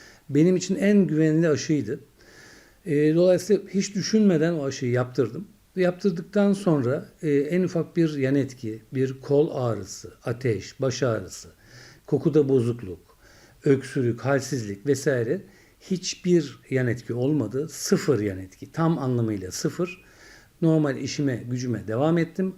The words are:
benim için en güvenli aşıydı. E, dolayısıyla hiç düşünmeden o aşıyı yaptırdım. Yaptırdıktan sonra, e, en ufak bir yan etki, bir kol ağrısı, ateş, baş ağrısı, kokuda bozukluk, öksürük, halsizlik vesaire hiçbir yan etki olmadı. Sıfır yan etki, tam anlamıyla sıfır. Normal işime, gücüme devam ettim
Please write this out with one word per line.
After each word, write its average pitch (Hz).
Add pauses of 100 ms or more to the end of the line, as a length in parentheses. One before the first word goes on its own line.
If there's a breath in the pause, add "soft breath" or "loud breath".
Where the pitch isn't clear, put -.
(300 loud breath)
benim 160
için 185
en 202
güvenli 156
aşıydı. 135 (840 loud breath)
E, 151
dolayısıyla 180
hiç 196
düşünmeden 180
o 147
aşıyı 131
yaptırdım. 123 (280)
Yaptırdıktan 185
sonra, 151 (120)
e, 156
en 147
ufak 170
bir 160
yan 135
etki, 113 (120)
bir 131
kol 147
ağrısı, 113 (100)
ateş, 117
baş 131
ağrısı, 110 (560 loud breath)
kokuda 147
bozukluk, 120 (460 soft breath)
öksürük, 131
halsizlik 127
vesaire 139 (380 soft breath)
hiçbir 170 (100)
yan 127
etki 113
olmadı. 131
Sıfır -
yan 98
etki, -
tam 165
anlamıyla 113
sıfır. - (580 loud breath)
Normal 156
işime, 131
gücüme 123
devam 143
ettim 185